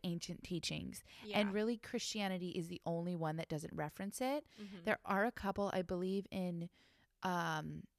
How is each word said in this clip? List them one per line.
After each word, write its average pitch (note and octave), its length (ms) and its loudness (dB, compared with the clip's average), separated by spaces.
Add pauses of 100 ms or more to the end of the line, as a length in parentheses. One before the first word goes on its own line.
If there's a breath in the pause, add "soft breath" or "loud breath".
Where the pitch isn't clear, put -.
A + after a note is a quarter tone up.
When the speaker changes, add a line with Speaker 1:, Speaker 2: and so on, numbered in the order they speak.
Speaker 1:
ancient E3+ 400 -4
teachings. - 600 -4 (220 loud breath)
Speaker 2:
Yeah. G#3 140 2
Speaker 1:
And G#3 140 6
really, A3 240 4
Christianity F#3+ 720 -2
is E3+ 160 0
the F3 180 -6
only E3+ 300 0
one D#3+ 220 2
that E3 120 -4
doesn't D#3 240 -2
reference D#3+ 480 -2
it. C#4 240 0 (160)
Speaker 2:
Mm-hmm. G3 240 -12
Speaker 1:
There - 180 4
are G3 220 4
a B3 60 2
couple, G3+ 420 0
I F#3 80 4
believe, F#3 500 0
in, F3 380 -2 (540 soft breath)
um, D#3+ 640 0 (120)